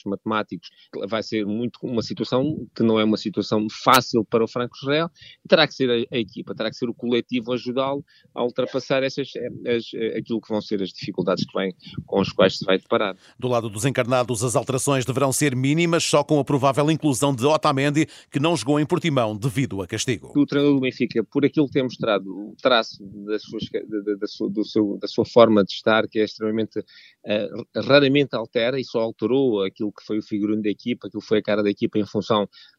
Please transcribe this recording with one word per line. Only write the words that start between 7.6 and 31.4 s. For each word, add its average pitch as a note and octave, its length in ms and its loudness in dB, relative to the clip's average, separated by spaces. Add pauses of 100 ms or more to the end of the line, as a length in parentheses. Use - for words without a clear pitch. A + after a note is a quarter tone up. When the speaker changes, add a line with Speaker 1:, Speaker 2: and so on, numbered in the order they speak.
Speaker 1:
a - 120 -2
ultrapassar B2+ 580 -2
essas, C3+ 300 -4 (340)
as, A#2 200 0 (300)
aquilo A2+ 240 -4
que - 80 -12
vão G#2+ 120 -2
ser G2+ 200 -4
as F#2 100 -6
dificuldades F#2 540 -4
que - 140 -6
vêm, F#2+ 160 -2 (320)
com G2 140 0
as F#2 80 0
quais F#2+ 280 2
se - 80 -8
vai F#2+ 140 2
deparar. G#2 380 -2 (200)
Speaker 2:
Do B2+ 120 -6
lado A#2 200 -2
dos G#2 160 -4
encarnados, B2 600 0
as A#2 100 0
alterações C3 500 0
deverão C3 280 0
ser C#3 240 0
mínimas, D#3+ 480 2
só D3 180 4
com D3+ 160 2
a C#3 60 2
provável C#3 440 2
inclusão C#3+ 460 2
de A#2 100 0
Otamendi, D3 640 2 (240)
que - 80 -2
não D#3+ 160 2
jogou D3 240 2
em D3+ 80 2
Portimão C3+ 500 0
devido G#2+ 460 -2
a E2+ 60 -10
castigo. - 500 -4
Speaker 1:
O C#3+ 60 6
treinador C#3+ 300 2
do C3+ 80 0
Benfica, B2 420 -2
por C#3+ 220 0
aquilo C#3+ 200 2
que B2 60 -6
tem C#3 100 0
mostrado, A2 460 -2
o F#2+ 320 -12
traço A#2 420 0 (220)
das G#2 160 -4
suas, G#2+ 320 -10
da, G#2+ 80 -4
da, G#2 360 -4
da G#2 100 -6
sua, G#2 240 -6
do G#2 120 -2
seu, G2+ 380 0
da G#2 80 -8
sua - 160 0
forma A2 400 6
de - 80 -6
estar, A2 340 2
que - 120 -6
é A2 60 2
extremamente, A2 600 -4 (400)
eh, G#2 240 -2 (260)
raramente C3+ 600 4
altera A#2 420 -2
e B2+ 60 -4
só A#2 160 -4
alterou A2+ 600 2
aquilo F#2+ 280 -4
que - 140 -16
foi G#2+ 140 -4
o G#2 40 -2
figurino G#2+ 380 -2
da G#2 80 -2
equipa, A2+ 380 -4
aquilo G#2 160 -10
que - 60 -12
foi G#2+ 100 2
a G2+ 40 0